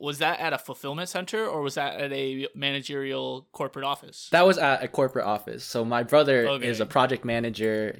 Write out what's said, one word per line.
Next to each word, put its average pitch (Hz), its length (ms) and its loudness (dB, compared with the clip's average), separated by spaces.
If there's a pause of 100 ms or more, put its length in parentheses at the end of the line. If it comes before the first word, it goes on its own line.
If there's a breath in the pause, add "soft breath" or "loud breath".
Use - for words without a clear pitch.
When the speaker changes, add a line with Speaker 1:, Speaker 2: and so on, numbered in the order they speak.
Speaker 1:
Was 143 160 -6
that 160 240 0
at 160 100 0
a 135 60 0
fulfillment 143 500 -8
center 196 400 -4
or 156 140 -4
was 139 140 -4
that 143 260 -4
at 143 100 -4
a 135 420 -4
managerial 135 1000 -6
corporate 139 320 -6
office? - 460 -6
Speaker 2:
That 170 140 8
was 185 120 6
at 139 260 2
a 123 60 -4
corporate 131 360 0
office. 107 380 -4
So 117 220 -2
my 120 180 0
brother 135 460 6
Speaker 1:
Okay. 131 180 -2
Speaker 2:
is 113 140 0
a 107 40 0
project 131 380 2
manager. 110 760 -2